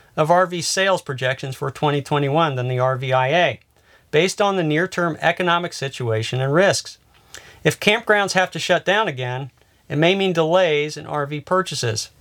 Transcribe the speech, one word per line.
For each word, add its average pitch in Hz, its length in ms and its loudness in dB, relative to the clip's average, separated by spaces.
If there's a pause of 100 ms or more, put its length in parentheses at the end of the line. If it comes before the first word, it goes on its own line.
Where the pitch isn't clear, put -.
(160)
of 151 140 2
R 180 160 4
V 175 160 -4
sales 190 400 0
projections 131 540 -4
for 135 160 -6
twenty 143 300 0
twenty-one 143 540 0
than 123 120 -2
the 127 120 -2
R 131 160 0
V 131 160 -4
I 127 180 2
A, 156 300 0 (520)
based 175 300 2
on 202 140 2
the 180 80 0
near-term 160 580 -2
economic 170 520 0
situation 120 640 -4
and 135 140 0
risks. 175 460 2 (640)
If 151 160 0
campgrounds 208 540 2
have 185 180 2
to 170 80 -8
shut 165 260 0
down 208 220 2
again, 127 420 -6 (400)
it 143 60 -6
may 165 180 4
mean 190 200 0
delays 160 640 0
in 151 100 -14
R 147 180 -4
V 147 160 -8
purchases. 139 680 -4 (120)